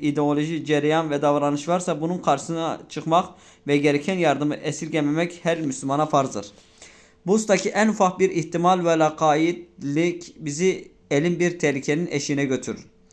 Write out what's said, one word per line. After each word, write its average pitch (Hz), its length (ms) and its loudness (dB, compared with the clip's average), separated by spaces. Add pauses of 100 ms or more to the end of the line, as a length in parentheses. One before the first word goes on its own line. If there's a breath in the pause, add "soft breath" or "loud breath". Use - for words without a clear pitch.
ideoloji, 147 600 0
cereyan 151 460 2
ve 143 120 -2
davranış 143 460 0
varsa 175 320 -2
bunun 170 180 -4
karşısına 165 720 -2
çıkmak 165 400 0 (380 loud breath)
ve 143 100 2
gereken 143 420 2
yardımı 147 360 2
esirgememek 156 880 -2
her 165 180 -2
Müslümana 139 460 -2
farzdır. 135 400 0 (800 loud breath)
Bu 175 60 2
ustaki 208 360 2
en 214 200 2
ufak 190 320 2
bir 185 100 4
ihtimal 175 540 0
ve 165 140 4
lakaytlik 160 1400 0
bizi 160 540 -2 (180)
elin 160 300 2
bir 175 180 0
tehlikenin 147 520 0
eşiğine 143 340 -2
götürür. 127 420 -4 (260 soft breath)